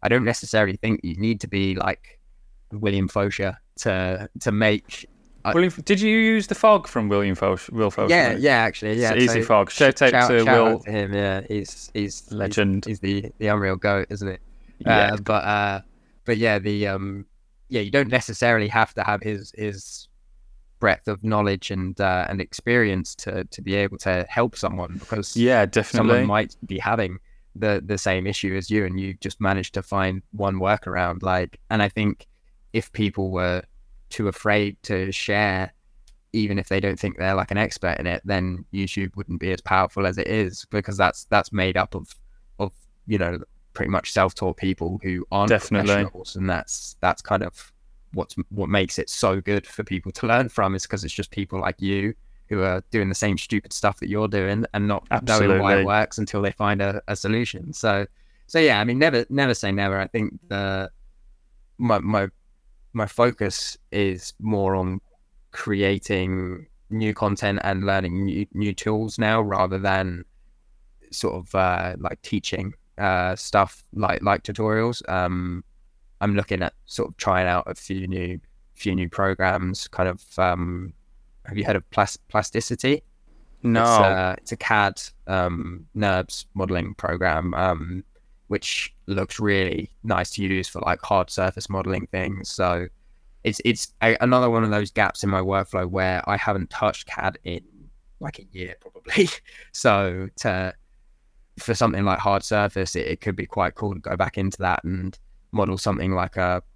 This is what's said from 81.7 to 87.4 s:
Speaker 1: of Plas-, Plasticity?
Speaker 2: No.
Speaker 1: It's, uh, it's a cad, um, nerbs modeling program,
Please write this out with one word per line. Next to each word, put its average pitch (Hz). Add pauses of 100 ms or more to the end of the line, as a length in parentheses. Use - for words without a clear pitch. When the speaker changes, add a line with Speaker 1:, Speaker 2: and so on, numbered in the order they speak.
Speaker 1:
of 95
Plas-, - (100)
Plasticity? 120 (600)
Speaker 2:
No. 113
Speaker 1:
It's, 117 (100)
uh, 92
it's -
a 113
cad, 101 (260)
um, 87 (100)
nerbs 95 (100)
modeling 95
program, 87